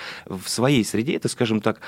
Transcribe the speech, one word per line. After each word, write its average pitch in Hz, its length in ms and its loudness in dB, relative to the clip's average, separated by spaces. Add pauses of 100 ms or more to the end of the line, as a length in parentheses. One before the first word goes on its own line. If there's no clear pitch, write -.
(280)
в 92 200 -8
своей 123 380 4
среде 117 300 0
это, - 140 -2
скажем 110 320 0
так, 107 260 0